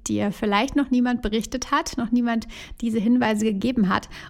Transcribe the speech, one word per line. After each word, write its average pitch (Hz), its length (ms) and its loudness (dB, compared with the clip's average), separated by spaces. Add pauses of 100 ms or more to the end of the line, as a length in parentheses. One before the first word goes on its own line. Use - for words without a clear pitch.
dir 208 240 0
vielleicht 214 460 0
noch 277 140 2
niemand 247 320 2
berichtet 220 500 -4
hat, 320 240 0
noch 226 160 -4
niemand 233 340 2 (340)
diese 226 200 0
Hinweise 220 440 4
gegeben 220 440 2
hat. - 200 -2 (200)